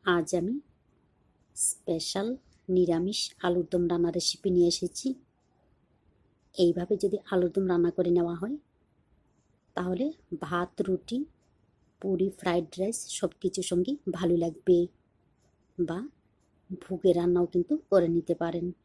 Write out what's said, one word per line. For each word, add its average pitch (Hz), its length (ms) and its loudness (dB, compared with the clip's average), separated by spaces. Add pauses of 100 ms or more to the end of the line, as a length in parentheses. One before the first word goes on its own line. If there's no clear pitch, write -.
আজ 175 240 2 (100)
আমি 196 140 -2 (1120)
স্পেশাল 190 600 -4 (480)
নিরামিষ 175 440 2 (260)
আলুর 175 260 0
দম 175 200 2
রান্নার 170 260 2
রেসিপি - 380 -2
নিয়ে 175 180 6
এসেছি। - 340 -6 (1600)
এইভাবে 175 300 2 (100)
যদি 202 140 0 (140)
আলুর 180 240 2
দম 196 160 0
রান্না 170 260 2
করে 175 200 2
নেওয়া 170 240 0
হয়, 240 140 -6 (1200)
তাহলে 180 300 -2 (400)
ভাত, 175 260 -4 (160)
রুটি, 196 320 -4 (800)
পুরি, 190 260 0 (120)
ফ্রাইড 170 280 -2 (120)
রাইস 208 200 -4 (180)
সব 170 140 -2 (100)
কিছুর 185 300 -4
সঙ্গেই 185 260 0 (200)
ভালো 175 260 2
লাগবে, 170 340 4 (1000)
বা 170 220 -2 (840)
ভুগে 185 380 2
রান্নাও 175 340 4
কিন্তু 180 200 0 (180)
করে 180 240 6
নিতে 170 260 0
পারেন। 170 240 -4 (200)